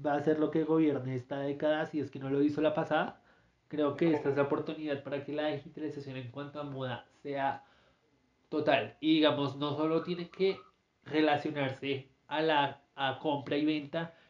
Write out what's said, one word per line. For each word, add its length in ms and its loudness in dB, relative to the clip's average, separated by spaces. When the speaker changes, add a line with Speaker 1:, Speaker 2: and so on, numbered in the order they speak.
Speaker 1:
va 100 2
a 80 0
ser 160 4
lo 120 2
que 140 2
gobierne 500 2
esta 260 -6
década, 460 0
si 140 -4
es 100 -4
que 100 -12
no 100 -6
lo 120 4
hizo 200 2
la 120 4
pasada. 420 0
Creo 280 0
que 120 4
Speaker 2:
Ok. 60 4
Speaker 1:
esta 160 0
es 60 0
la 80 6
oportunidad 580 -2
para 220 -6
que 80 -8
la 160 -2
digitalización 680 -8
en 140 -10
cuanto 300 -10
a 40 -8
moda 420 -6
sea 420 -2
total. 520 2
Y 160 4
digamos, 400 4
no 200 -2
solo 260 2
tiene 280 -6
que 280 0
relacionarse 1040 0
a 140 -2
la, 400 2
a 240 -2
compra 360 -2
y 100 2
venta, 480 -2